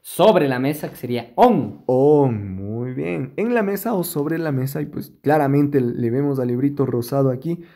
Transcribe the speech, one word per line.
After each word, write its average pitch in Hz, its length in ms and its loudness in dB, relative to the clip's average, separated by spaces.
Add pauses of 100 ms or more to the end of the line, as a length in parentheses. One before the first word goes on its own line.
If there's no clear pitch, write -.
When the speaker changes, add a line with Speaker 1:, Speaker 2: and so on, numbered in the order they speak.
Speaker 1:
sobre 180 460 4
la 127 120 0
mesa, 147 320 -2
que - 60 -18
sería 120 400 -6
on. 185 500 2
Speaker 2:
On, 127 680 4
muy 110 380 -8
bien. 147 440 -6
En 233 180 -2
la 233 80 2
mesa 202 320 -4
o 180 100 -2
sobre 156 340 -4
la 160 140 -2
mesa, 135 300 -4
y 147 40 -6
pues - 260 -12 (100)
claramente 143 580 2
le 120 300 -2
vemos 139 280 -2
al 123 100 -2
librito 139 380 0
rosado 131 440 0
aquí, 165 300 -6 (160)